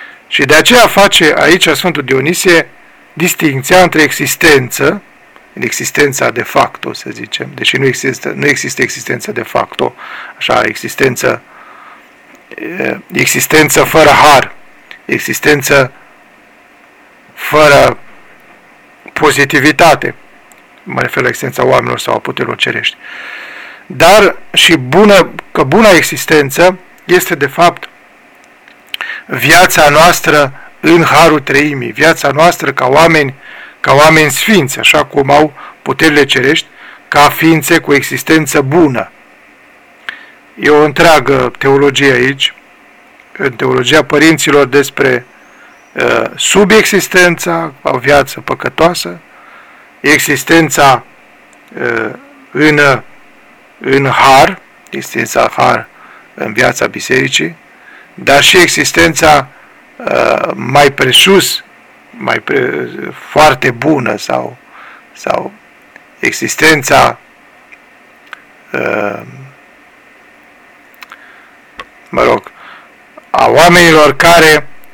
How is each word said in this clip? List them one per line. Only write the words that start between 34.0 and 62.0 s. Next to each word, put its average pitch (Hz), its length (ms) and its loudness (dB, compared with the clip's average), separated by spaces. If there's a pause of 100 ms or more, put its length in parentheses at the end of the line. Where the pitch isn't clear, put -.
sfinți, 147 480 0
așa 151 260 0
cum 139 260 -2
au 147 220 4 (300)
puterile 147 420 2
cerești, 135 420 -2 (420)
ca 147 200 4
ființe 160 500 0
cu 147 160 0
existență 151 640 -2
bună. 135 500 0 (1400)
E - 160 -2
o 151 140 4
întreagă 139 720 0
teologie 139 540 2
aici, 131 420 -2 (840)
în 139 140 -4
teologia 131 520 0
părinților 147 640 2
despre, 131 600 0 (640)
uh, 117 320 -2 (120)
subexistența, 180 1400 0 (100)
o 139 160 -4
viață 139 420 0
păcătoasă, 165 800 -4 (840)
existența, 143 1040 0 (760)
uh, 117 300 -4 (400)
în, 147 300 2 (1000)
în 135 260 0
har, 135 520 2 (320)
existența 123 680 -4
har 123 300 0 (480)
în - 180 -10
viața 127 340 -2
bisericii, 135 720 -4 (600)
dar 139 240 2
și - 140 2
existența, 160 920 0 (480)
uh, - 580 -2
mai 139 380 2
presus, 147 720 0 (460)